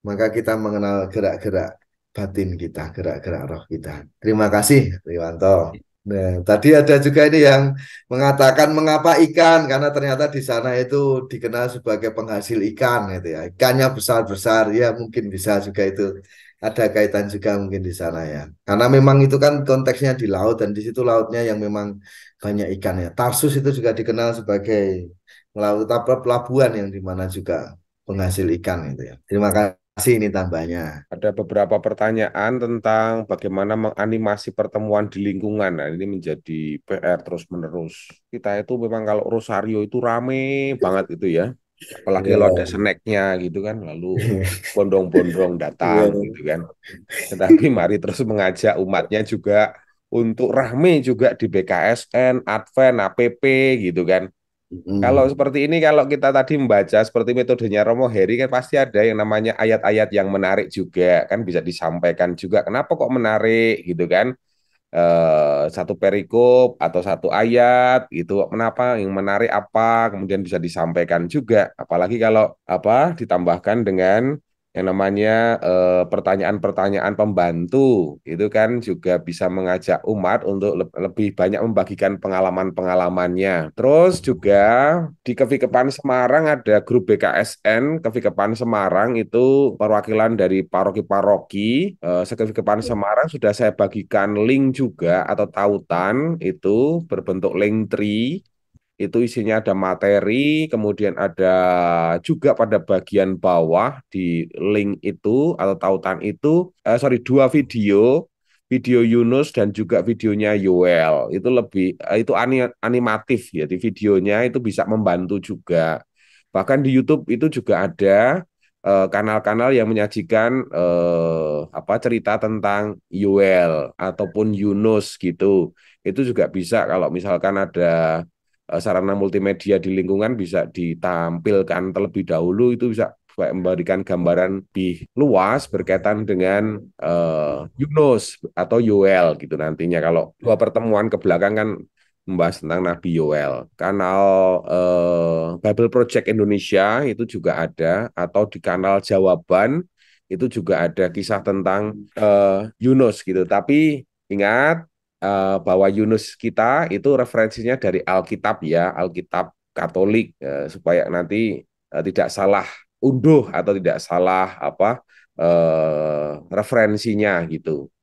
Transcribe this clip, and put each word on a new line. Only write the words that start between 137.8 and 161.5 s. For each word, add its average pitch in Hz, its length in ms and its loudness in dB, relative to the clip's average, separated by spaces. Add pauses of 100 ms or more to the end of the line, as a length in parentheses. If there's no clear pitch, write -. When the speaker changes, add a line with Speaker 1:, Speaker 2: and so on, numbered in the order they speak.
Speaker 2:
atau 113 240 0
Yoel 95 560 4
gitu 78 160 -10
nantinya. 78 480 -2
Kalau 82 400 0
dua 107 160 2
pertemuan 110 480 0
ke 104 160 -4
belakang 98 320 2
kan 107 160 -2 (560)
membahas 87 400 -2
tentang 85 160 -2
Nabi 85 320 -4
Yoel. 73 640 -2
Kanal, 98 480 0 (400)
eh, 87 840 0 (140)
Bible 107 320 0
Project 120 320 0
Indonesia 104 800 0
itu 117 240 -6
juga 82 320 -4
ada, 85 560 -2
atau 98 320 -2
di - 80 -16
kanal 95 480 0
Jawaban 95 800 2 (400)
itu 107 240 -4
juga 87 400 -2
ada 92 160 -2
kisah 98 400 -4
tentang, 98 480 -2 (240)
eh, 101 640 2
Yunus 127 400 4
gitu. 92 240 -2
Tapi 139 560 0 (320)
ingat, 127 480 2 (400)
eh, 95 400 0
bahwa 95 320 2
Yunus 107 400 -2
kita 120 560 -2
itu 101 240 0
referensinya 120 640 -2
dari 92 240 -2
Alkitab 92 640 -4
ya, 85 320 0
Alkitab 87 560 -6 (240)
Katolik, 95 640 -2
eh, 69 320 -8
supaya 85 320 0
nanti, 87 560 -4 (320)